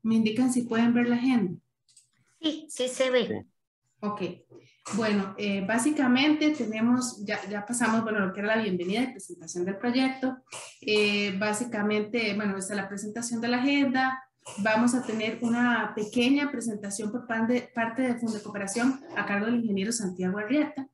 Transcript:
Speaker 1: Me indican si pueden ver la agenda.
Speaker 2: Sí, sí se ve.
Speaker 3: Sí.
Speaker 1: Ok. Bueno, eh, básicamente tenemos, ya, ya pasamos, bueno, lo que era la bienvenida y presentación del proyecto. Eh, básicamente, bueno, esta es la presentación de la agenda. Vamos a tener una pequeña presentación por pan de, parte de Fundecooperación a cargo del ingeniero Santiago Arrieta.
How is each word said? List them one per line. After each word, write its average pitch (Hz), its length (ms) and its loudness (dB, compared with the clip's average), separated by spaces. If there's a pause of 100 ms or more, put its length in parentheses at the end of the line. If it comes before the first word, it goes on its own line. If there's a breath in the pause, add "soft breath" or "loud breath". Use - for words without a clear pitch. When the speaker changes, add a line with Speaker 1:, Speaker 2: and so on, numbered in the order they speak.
Speaker 1:
Me 226 120 2
indican 226 360 4
si 247 120 0
pueden 233 300 2
ver 240 160 4
la 240 60 4
agenda. 240 380 2 (880)
Speaker 2:
Sí, 320 280 -4
sí 254 180 -4
se 254 240 0
ve. 233 160 2
Speaker 3:
Sí. - 220 -6 (500)
Speaker 1:
Ok. 208 220 -6 (760 loud breath)
Bueno, 202 420 0
eh, 196 300 -2
básicamente 294 840 4
tenemos, 240 720 0
ya, 202 240 -4
ya 202 180 -6
pasamos, 226 360 2
bueno, 214 180 0
lo 185 140 0
que 202 60 -8
era 214 160 2
la 226 80 2
bienvenida 185 400 0
y 262 80 -4
presentación 175 520 -8
del 196 140 -4
proyecto. 262 600 0 (440 loud breath)
Eh, 208 560 2
básicamente, 214 1000 0
bueno, 202 220 0
esta 190 160 -6
es 202 40 -2
la 190 120 -4
presentación 214 520 -6
de 233 60 -2
la 247 100 2
agenda. 262 680 2 (400)
Vamos 240 320 4
a 240 80 0
tener 220 400 -2
una 233 520 2
pequeña 247 560 2
presentación 214 600 -6
por 247 160 -8
pan 226 200 0
de, 247 280 0
parte 233 260 -2
de 247 140 0
Fundecooperación 226 840 -2 (160)
a 202 120 -2
cargo 202 180 0
del 240 120 0
ingeniero 208 340 0
Santiago 185 480 -2
Arrieta. 269 540 0